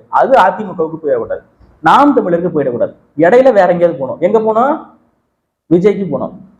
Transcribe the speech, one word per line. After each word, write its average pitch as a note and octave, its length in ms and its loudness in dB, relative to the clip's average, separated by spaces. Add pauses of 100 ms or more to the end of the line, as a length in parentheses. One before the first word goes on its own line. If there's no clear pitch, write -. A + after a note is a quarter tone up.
அது F3 300 0
அதிமுகவுக்கு F#3 640 -2
போயிடக்கூடாது, A#2 420 -4 (440)
நாம் B3+ 280 4
தமிழருக்கு F3 400 -2
போயிடக்கூடாது. A#2+ 380 -2 (240)
இடையில A#3 360 4
வேற F#3 180 2
எங்கேயாவது F3 280 0
போகணும். B2+ 280 -6
எங்க G#3+ 120 0
போனோம்? A3 340 -2 (960)
விஜய்க்கு G3 380 0
போனோம். B2+ 260 -8 (260)